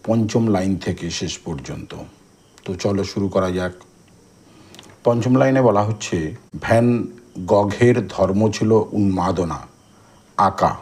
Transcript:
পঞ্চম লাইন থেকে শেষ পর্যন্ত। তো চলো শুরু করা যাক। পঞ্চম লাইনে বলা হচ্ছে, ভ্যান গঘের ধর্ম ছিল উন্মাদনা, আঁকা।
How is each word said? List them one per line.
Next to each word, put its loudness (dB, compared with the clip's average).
পঞ্চম 0
লাইন 0
থেকে -4
শেষ -6
পর্যন্ত। -10
তো -10
চলো -2
শুরু -2
করা 0
যাক। -4
পঞ্চম 2
লাইনে 4
বলা 4
হচ্ছে, -6
ভ্যান 4
গঘের 4
ধর্ম 0
ছিল 0
উন্মাদনা, 0
আঁকা। 2